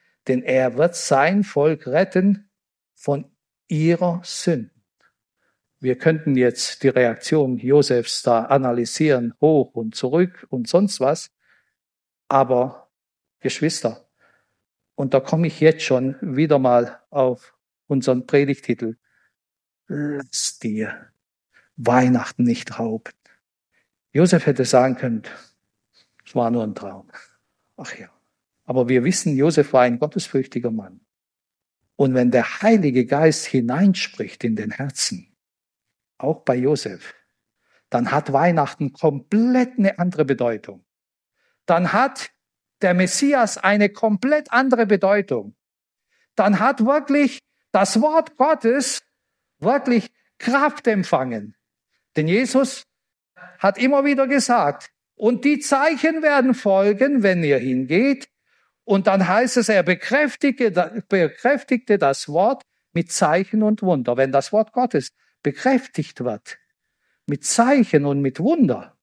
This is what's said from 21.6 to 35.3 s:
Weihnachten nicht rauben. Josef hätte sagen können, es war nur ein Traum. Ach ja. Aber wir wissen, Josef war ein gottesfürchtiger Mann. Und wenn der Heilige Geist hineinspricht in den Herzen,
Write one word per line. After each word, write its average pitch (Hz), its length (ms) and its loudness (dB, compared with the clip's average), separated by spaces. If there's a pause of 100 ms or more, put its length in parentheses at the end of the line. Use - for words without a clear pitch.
Weihnachten 123 680 0
nicht - 340 -4
rauben. 113 340 -8 (1000)
Josef 175 340 4
hätte 135 180 2
sagen 127 320 4
können, 113 260 -6 (1000)
es - 100 -14
war 117 160 0
nur 117 140 -2
ein 101 100 -8
Traum. 95 360 -16 (640)
Ach - 220 -14
ja. - 100 -20 (560)
Aber 127 240 -2
wir 127 160 2
wissen, 165 320 -2
Josef 147 380 2
war 127 80 6
ein 120 160 2
gottesfürchtiger 131 720 -6
Mann. 98 300 -10 (960)
Und 135 180 0
wenn 123 160 2
der 120 320 0
Heilige 156 420 2
Geist 151 400 2
hineinspricht 131 1000 -2
in 110 120 -2
den 107 140 -8
Herzen, - 600 -10 (840)